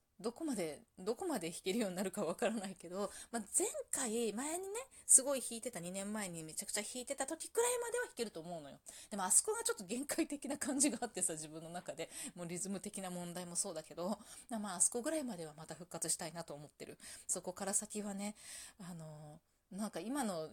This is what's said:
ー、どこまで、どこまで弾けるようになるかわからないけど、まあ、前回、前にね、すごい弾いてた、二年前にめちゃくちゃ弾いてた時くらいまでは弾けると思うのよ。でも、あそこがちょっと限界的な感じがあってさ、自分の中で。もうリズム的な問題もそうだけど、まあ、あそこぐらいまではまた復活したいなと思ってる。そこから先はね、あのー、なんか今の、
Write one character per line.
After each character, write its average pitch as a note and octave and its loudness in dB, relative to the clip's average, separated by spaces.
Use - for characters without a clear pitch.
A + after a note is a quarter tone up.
ー、 F3+ -10
ど A#3 0
こ E4 -6
ま C#4+ 0
で、 D#3+ -2
ど F#3+ 0
こ F#4+ -2
ま C#4+ 2
で E3 0
弾 - -8
け F#3 2
る A3+ 4
よ G#3+ 4
う - 0
に F3 -4
な F#3 2
る F#3+ 2
か G3 0
わ E3 2
か A3 2
ら A3+ 2
な G3+ -2
い F#3+ -6
け E3+ -12
ど、 F#3+ -2
ま A#3 -2
あ、 - -8
前 F#4 4
回、 A#3 2
前 D4 -2
に F#4+ -2
ね、 G4+ -4
す - 12
ご C#4 4
い A#3+ 2
弾 A#3 -4
い - -4
て A#3+ -2
た、 F#3+ -4
二 F3 -4
年 G3 -2
前 G#3 0
に E3 -6
め D#3+ -8
ち - -4
ゃ G3 -8
く - -8
ち - 0
ゃ G#3 0
弾 B3 -6
い A#3+ -8
て C#4+ -2
た C4+ 0
時 - -4
く A4+ 4
ら A#4+ 8
い B4 4
ま A#4 -2
で A#4 0
は B4 2
弾 - -12
け A#3 0
る G#3 -4
と E3 -8
思 E3+ -6
う D3 -8
の C#3 -12
よ。 C#3+ -14
で G#3+ -2
も、 F#3+ 0
あ F#3+ 0
そ - 10
こ A4 0
が A4+ -2
ち A#4 2
ょ - 0
っ - -6
と G3+ -8
限 A#3+ -2
界 D#4+ 2
的 C#4+ -6
な C#4 -2
感 C#4 0
じ C#4+ 8
が A#3 -2
あ B3 0
っ - -6
て F3+ -2
さ、 E3+ 2
自 D#3 -6
分 D#3+ -10
の E3 -12
中 F3 -6
で。 D#3+ -4
も F3 -6
う E3+ -4
リ F3 -2
ズ F#3 -2
ム F#3+ -2
的 G3+ -8
な F#3 -4
問 F3 -4
題 F3+ -4
も F3 -6
そ G3 0
う - -8
だ D#3 -4
け - -14
ど、 F#3 0
ま G#3 -2
あ、 - -2
あ - 0
そ - 8
こ A#3+ 0
ぐ D4 2
ら D#4+ 2
い D4 2
ま A3+ -2
で E3 -4
は D3+ -10
ま D#3+ -12
た D#3+ -6
復 E3 -12
活 E3 -2
し - 2
た F3 -4
い D#3+ -6
な E3+ -6
と D3+ -8
思 D3 -10
っ - -16
て - -10
る。 - -12
そ F3+ -2
こ F#3 -4
か G3+ -6
ら G3 0
先 G#3 0
は G3+ -4
ね、 G#3 -4
あ F3+ -8
の D#3 -12
ー、 F#3 -8
な G#3+ -2
ん - -4
か E3 -4
今 B3 0
の、 E3 0